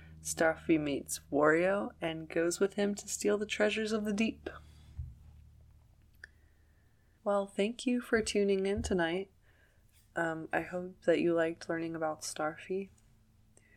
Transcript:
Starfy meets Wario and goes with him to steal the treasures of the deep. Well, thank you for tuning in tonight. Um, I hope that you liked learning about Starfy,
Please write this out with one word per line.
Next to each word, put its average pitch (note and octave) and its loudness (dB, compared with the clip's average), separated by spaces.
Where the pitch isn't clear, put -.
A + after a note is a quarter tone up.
Starfy D#3+ 2
meets D3 -4
Wario F3 4
and D#3+ -4
goes E3+ 0
with G3 2
him G3+ 0
to - -12
steal G#3 0
the G#3 -4
treasures G#3+ 0
of G#3+ -2
the G#3+ -2
deep. A3 -2
Well, G3+ 2
thank G#3 -2
you B3 2
for A3+ 2
tuning G3 2
in G#3 0
tonight. F3+ 0
Um, D#3+ -4
I E3 0
hope F3+ -8
that D#3+ 6
you E3+ 4
liked E3 0
learning E3 -4
about D#3 -4
Starfy, F#3 -6